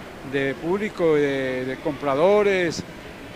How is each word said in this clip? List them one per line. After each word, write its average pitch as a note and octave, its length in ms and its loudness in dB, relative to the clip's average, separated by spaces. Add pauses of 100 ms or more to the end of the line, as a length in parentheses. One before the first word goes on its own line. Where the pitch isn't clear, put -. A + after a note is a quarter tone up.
(320)
de C#3 240 0
público, F3 580 2
de, C3+ 500 0
de C3 120 -4
compradores E3 1040 2 (540)